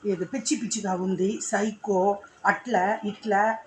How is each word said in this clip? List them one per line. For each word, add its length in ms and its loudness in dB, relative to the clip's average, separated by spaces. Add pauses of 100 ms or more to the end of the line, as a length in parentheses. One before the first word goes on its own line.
ఇది 200 0
పిచ్చి 320 -2
పిచ్చిగా 360 -2
ఉంది, 500 0
సైకో, 720 0 (280)
అట్లా 600 2
ఇట్లా 600 0